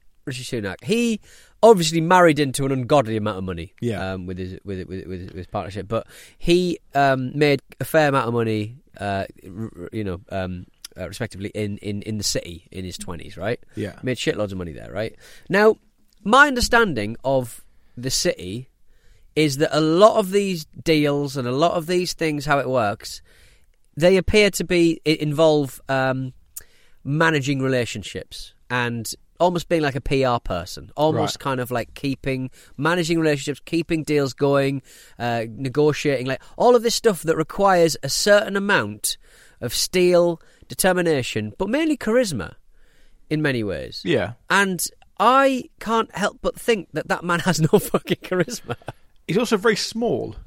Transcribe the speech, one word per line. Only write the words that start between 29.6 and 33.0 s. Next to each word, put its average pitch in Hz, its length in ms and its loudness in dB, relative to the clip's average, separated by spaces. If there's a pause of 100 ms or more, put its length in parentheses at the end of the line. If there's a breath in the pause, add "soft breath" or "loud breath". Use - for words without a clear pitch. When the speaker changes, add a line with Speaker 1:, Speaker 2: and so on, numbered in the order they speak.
Speaker 1:
being 165 140 2
like 139 140 -2
a 131 60 -4
P 135 220 0
R 120 160 2
person, 90 560 -8
almost 131 400 0
Speaker 2:
Right. - 80 -20
Speaker 1:
kind 131 160 -2
of 123 120 -6
like 117 220 -6
keeping, 131 560 -6 (280 soft breath)
managing 165 420 0